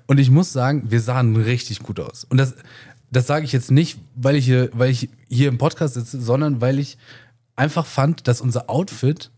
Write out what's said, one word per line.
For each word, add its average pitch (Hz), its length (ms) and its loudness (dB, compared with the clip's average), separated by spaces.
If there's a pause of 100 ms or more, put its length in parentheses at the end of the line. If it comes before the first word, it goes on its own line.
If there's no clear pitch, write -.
Und 139 120 4
ich 131 120 6
muss 165 220 4
sagen, 127 380 -2
wir 113 100 2
sahen 120 360 0
richtig 113 460 -2
gut - 180 -10
aus. - 240 -12
Und - 140 0
das, 131 160 0 (560)
das 127 160 2
sage 151 200 0
ich 123 60 -6
jetzt 127 180 0
nicht, 151 280 2 (160)
weil 131 220 0
ich 135 80 2
hier, 127 300 2
weil 127 160 2
ich 127 180 -4 (220)
hier 131 180 2
im 123 100 -2
Podcast 147 360 -2
sitze, 123 260 -8
sondern 131 400 0
weil 131 180 0
ich 139 200 -8 (580)
einfach 147 300 -2
fand, 147 420 -2
dass 123 140 0
unser 120 280 -4
Outfit 151 680 -4